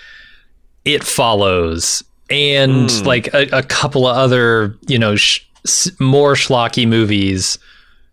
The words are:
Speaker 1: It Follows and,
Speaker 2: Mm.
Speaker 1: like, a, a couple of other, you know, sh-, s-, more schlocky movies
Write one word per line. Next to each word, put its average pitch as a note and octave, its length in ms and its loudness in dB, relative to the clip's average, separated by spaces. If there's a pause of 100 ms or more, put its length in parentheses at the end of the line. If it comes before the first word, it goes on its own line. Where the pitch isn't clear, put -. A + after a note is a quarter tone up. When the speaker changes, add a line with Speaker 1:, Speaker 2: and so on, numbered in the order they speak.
(840)
Speaker 1:
It C#3+ 180 -2
Follows F#2 1000 -2 (260)
and, C3+ 600 0
Speaker 2:
Mm. A2 160 -4
Speaker 1:
like, B2 280 -2
a, C#3+ 180 2
a C3 120 0
couple C3 440 -2
of B2 100 0
other, A#2 580 2 (120)
you B2+ 120 0
know, G#2+ 160 2
sh-, - 240 0 (260)
s-, - 340 -2
more C#3 340 2
schlocky A#2+ 540 0
movies G2+ 680 0 (560)